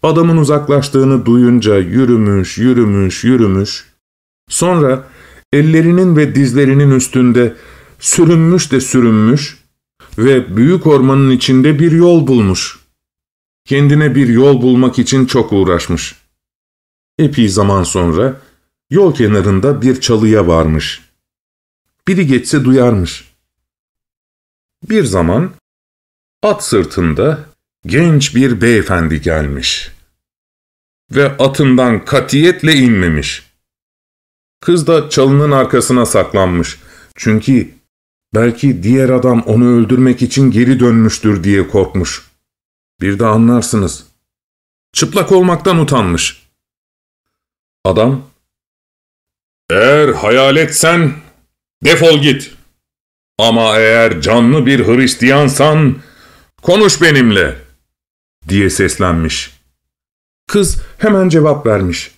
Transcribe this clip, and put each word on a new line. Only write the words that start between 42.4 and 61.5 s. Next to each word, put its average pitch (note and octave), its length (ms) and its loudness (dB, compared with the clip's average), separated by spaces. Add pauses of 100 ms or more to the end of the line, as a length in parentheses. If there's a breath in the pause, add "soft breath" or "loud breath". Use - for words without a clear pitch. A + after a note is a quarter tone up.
Bir G2 180 -4
de A#2 60 0
anlarsınız. A2 840 0 (840)
Çıplak - 380 -2
olmaktan F3+ 480 2
utanmış. A2 680 -4 (1400)
Adam, A2 420 0 (1400)
"Eğer C3 440 2
hayaletsen C#3+ 1000 0 (720)
defol D3+ 380 2
git. - 340 -2 (840)
Ama A2+ 400 0
eğer A2+ 440 2
canlı A#2+ 440 2
bir C3 220 0
Hristiyansan C#3 1120 0 (640 loud breath)
konuş F#3+ 400 2
benimle," A2+ 560 0 (920)
diye G2 200 0
seslenmiş. E2+ 880 -4 (880)
Kız - 340 -2 (160 loud breath)
hemen G3 320 0
cevap D3+ 360 0